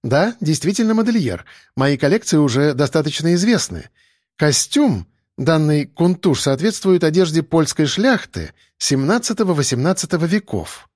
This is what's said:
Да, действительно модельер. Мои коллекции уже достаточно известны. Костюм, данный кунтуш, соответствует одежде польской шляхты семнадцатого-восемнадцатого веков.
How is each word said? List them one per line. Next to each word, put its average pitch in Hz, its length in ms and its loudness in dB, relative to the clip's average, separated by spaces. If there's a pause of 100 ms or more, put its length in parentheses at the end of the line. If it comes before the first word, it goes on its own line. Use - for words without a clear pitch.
Да, 156 360 0
действительно 202 540 0
модельер. 214 520 -2 (300)
Мои 139 220 2
коллекции 160 400 0
уже 143 360 2
достаточно 151 640 0
известны. 175 540 -2 (480)
Костюм, 151 720 0 (300)
данный 151 480 0
кунтуш, 175 560 0
соответствует 175 640 0
одежде 160 400 2
польской 156 420 0
шляхты 185 680 -2 (240)
семнадцатого-восемнадцатого 165 1500 -2
веков. 160 720 -4